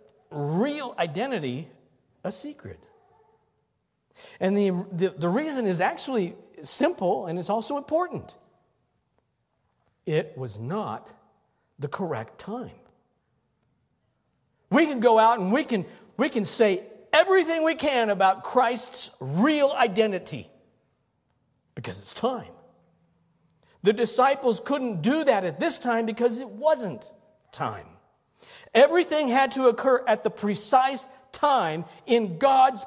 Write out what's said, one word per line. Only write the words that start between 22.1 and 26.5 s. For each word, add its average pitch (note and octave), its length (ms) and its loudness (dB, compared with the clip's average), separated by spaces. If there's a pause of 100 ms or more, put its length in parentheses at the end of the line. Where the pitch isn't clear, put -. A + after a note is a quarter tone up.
time. A#3+ 380 -6 (1300)
The G#3 100 4
disciples B3 640 2
couldn't B3 420 -2
do C#4+ 220 2
that A3+ 200 2
at D#3+ 160 -6
this D#4 180 -2
time A#3 280 -2
because A3+ 340 -2
it C4 80 -10
wasn't A3 640 -2 (400)